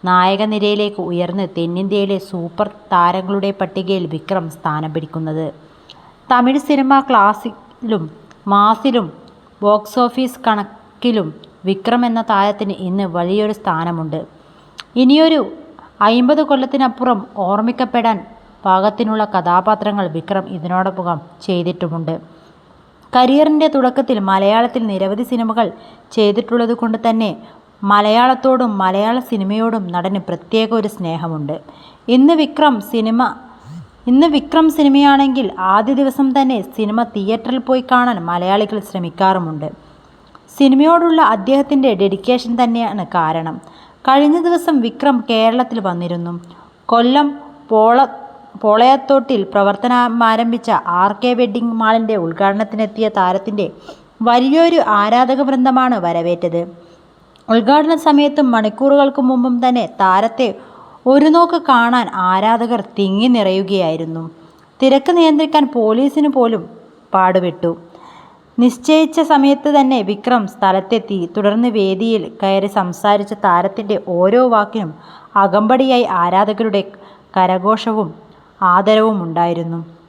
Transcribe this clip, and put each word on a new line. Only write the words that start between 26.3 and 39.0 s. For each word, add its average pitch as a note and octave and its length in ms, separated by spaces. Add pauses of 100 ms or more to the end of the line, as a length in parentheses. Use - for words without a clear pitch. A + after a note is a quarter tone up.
തന്നെ A3 240 (600)
മലയാളത്തോടും B3 800 (100)
മലയാള G3+ 360 (120)
സിനിമയോടും A3 540 (100)
നടന് F#3 340
പ്രത്യേക A3 420 (100)
ഒരു G#3 160
സ്നേഹമുണ്ട്. D#3+ 600 (600)
ഇന്ന് C#4+ 260
വിക്രം D4 340 (160)
സിനിമ, A3+ 300 (880)
ഇന്ന് C#4+ 240
വിക്രം D#4+ 320 (100)
സിനിമയാണെങ്കിൽ C#4 720 (260)
ആദ്യ A3 280
ദിവസം C4+ 260 (100)
തന്നെ C4 200 (180)
സിനിമ A3 280 (120)
തിയേറ്ററിൽ A3+ 520
പോയി C4 240
കാണാൻ B3 280 (120)
മലയാളികൾ G3+ 480 (100)
ശ്രമിക്കാറുമുണ്ട്. E3+ 760 (920)